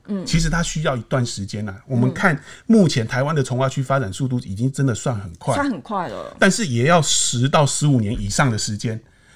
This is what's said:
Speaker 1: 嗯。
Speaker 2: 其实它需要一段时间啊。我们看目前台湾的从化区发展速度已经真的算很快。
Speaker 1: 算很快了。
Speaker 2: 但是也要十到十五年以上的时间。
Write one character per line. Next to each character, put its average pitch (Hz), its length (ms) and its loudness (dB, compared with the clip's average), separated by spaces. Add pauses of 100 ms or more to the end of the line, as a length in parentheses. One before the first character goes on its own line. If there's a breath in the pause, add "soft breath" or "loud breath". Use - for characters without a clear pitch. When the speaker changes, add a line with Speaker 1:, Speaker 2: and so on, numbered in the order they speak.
Speaker 1:
嗯。 196 180 -4
Speaker 2:
其 165 140 2
实 160 100 2
它 170 140 0
需 160 220 -4
要 139 120 0
一 117 60 -6
段 123 240 -2
时 101 180 -8
间 104 240 -6
啊。 95 160 -12
我 131 120 -4
们 123 180 2
看 165 260 0 (260 loud breath)
目 214 220 6
前 117 180 0
台 123 180 0
湾 156 100 -2
的 143 80 2
从 127 160 -2
化 135 100 2
区 135 140 -4
发 135 160 0
展 107 140 -2
速 131 160 -4
度 127 100 -2
已 98 160 -8
经 120 160 -2
真 139 160 -2
的 120 80 2
算 113 240 -4
很 95 160 -12
快。 - 180 -4
Speaker 1:
算 285 160 0
很 185 140 -4
快 190 260 -6
了。 90 300 -12
Speaker 2:
但 196 100 4
是 202 180 0
也 120 180 2
要 170 180 6
十 - 460 0
到 156 180 4
十 147 220 0
五 131 120 4
年 107 180 0
以 101 120 -4
上 143 180 2
的 110 80 0
时 104 200 -4
间。 110 220 -4 (380 soft breath)